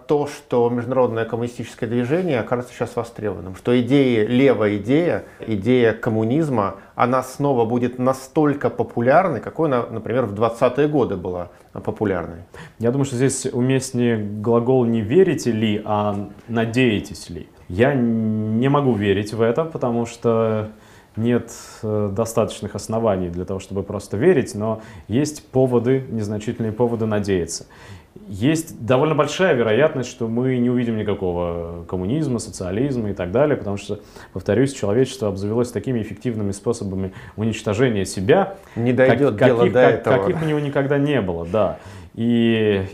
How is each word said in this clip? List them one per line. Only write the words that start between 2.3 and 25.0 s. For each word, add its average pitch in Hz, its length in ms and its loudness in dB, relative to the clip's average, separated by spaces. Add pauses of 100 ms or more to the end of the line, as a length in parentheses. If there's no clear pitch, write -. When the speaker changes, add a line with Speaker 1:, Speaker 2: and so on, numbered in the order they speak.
Speaker 1:
окажется 120 320 -4
сейчас - 240 -6
востребованным? 92 580 -6
Что 123 240 2
идея, 123 480 4
левая 113 520 4
идея, 127 480 0 (200)
идея 113 460 4
коммунизма, 110 840 0 (200)
она 123 260 2
снова 131 440 0
будет 120 320 -2
настолько 135 720 0
популярной, 135 680 2
какой - 280 -4
она, 120 200 2
например, 113 360 -2
в 104 100 -4
двадцатые 120 540 2
годы 113 280 0
была 87 340 -8 (220)
популярной? 92 680 -4 (400)
Speaker 2:
Я 113 120 2
думаю, 135 140 0
что 127 120 -6
здесь 131 300 0
уместнее 123 680 0
глагол 117 720 2
"не 113 160 0
верите 143 500 2
ли", 107 320 0
а 104 460 -2 (180)
"надеетесь 117 840 0
ли". - 180 -12 (200)
Я 113 240 4
не 113 760 0
могу 139 240 4
верить 101 400 0
в 110 80 0
это, 120 240 2
потому 120 400 -2
что 110 640 0 (480)
нет, 117 360 0 (300)
э, 107 280 -2
достаточных 107 640 -2
оснований 107 540 -2
для 87 160 -6
того, 95 160 -6
чтобы 98 220 -8
просто 98 340 -8
верить, 139 380 2
но 110 260 -4 (260)